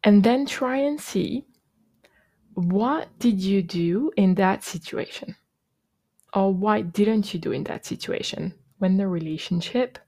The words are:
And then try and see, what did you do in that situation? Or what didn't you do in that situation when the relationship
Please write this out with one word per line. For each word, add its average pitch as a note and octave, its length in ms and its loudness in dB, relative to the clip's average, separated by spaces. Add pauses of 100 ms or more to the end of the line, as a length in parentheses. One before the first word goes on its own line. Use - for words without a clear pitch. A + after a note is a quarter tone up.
And G#3 200 8
then B3+ 220 2
try C4 320 -4
and D4 220 -2
see, - 440 -4 (1080)
what G3+ 680 -2
did G#3+ 200 2
you G3 220 2
do F3 540 0
in F#3 180 6
that F#3+ 300 2
situation? - 720 -10 (1000)
Or G3 180 2
what G3+ 400 0
didn't G#3 400 2
you F#3 60 -6
do D#3+ 140 -4
in - 120 -4
that - 220 -10
situation - 680 -6 (260)
when F#3 180 2
the G3 100 2
relationship F3 1000 -4